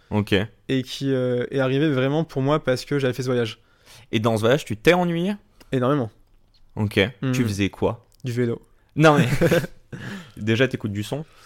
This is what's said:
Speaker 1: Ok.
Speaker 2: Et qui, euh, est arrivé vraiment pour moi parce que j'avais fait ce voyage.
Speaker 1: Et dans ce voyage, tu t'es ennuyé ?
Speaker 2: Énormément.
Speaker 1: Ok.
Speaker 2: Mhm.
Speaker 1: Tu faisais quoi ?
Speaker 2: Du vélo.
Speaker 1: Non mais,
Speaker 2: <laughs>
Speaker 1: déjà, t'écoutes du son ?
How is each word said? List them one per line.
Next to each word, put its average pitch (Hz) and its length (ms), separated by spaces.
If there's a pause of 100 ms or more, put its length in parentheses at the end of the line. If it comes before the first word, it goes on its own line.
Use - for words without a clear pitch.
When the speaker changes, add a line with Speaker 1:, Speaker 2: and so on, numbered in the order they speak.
(100)
Speaker 1:
Ok. 104 240 (340)
Speaker 2:
Et 131 140
qui, 135 300
euh, 123 380
est 135 80
arrivé 135 320
vraiment 139 340
pour 135 180
moi 147 200
parce 127 220
que 143 140
j'avais 131 140
fait 127 100
ce 123 60
voyage. 120 320 (520)
Speaker 1:
Et 117 80
dans 113 160
ce 107 60
voyage, 123 220
tu 104 120
t'es 165 180
ennuyé ? 175 400 (380)
Speaker 2:
Énormément. 123 380 (680)
Speaker 1:
Ok. 107 220 (240)
Speaker 2:
Mhm. 131 100
Speaker 1:
Tu 127 120
faisais 101 260
quoi ? - 360 (180)
Speaker 2:
Du 123 80
vélo. 117 300 (320)
Speaker 1:
Non 151 240
mais, - 100 (600)
Speaker 2:
<laughs> - 500
Speaker 1:
déjà, 113 300
t'écoutes - 240
du 104 100
son ? - 220 (220)